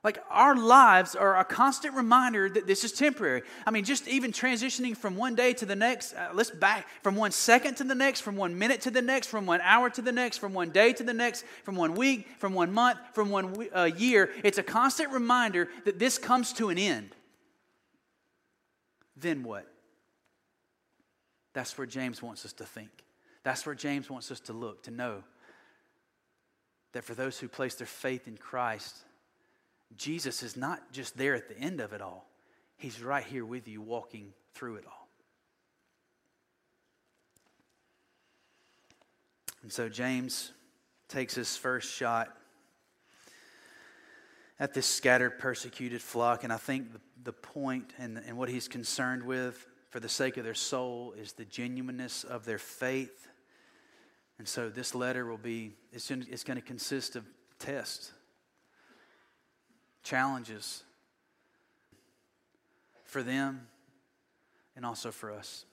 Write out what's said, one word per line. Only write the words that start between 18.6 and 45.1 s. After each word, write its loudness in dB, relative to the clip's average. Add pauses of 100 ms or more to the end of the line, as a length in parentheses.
Then -4
what? -8 (1900)
That's -8
where -8
James -8
wants -14
us -16
to -18
think. -18 (500)
That's -4
where -8
James -6
wants -14
us -12
to -14
look, -12
to -18
know -8 (1700)
that -10
for -12
those -6
who -10
place -6
their -12
faith -8
in -16
Christ, -6 (1000)
Jesus -8
is -12
not -8
just -12
there 0
at -8
the -18
end -8
of -8
it -12
all. -16 (480)
He's -14
right -4
here -10
with -12
you, -14
walking -12 (200)
through -12
it -18
all. -20 (4000)
And -18
so -6
James -6 (560)
takes -8
his -6
first -6
shot -4 (2250)
at -4
this -2
scattered, 2